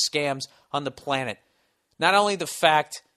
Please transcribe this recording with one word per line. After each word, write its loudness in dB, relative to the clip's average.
scams -4
on -6
the -6
planet. -6
Not 4
only 2
the -6
fact 2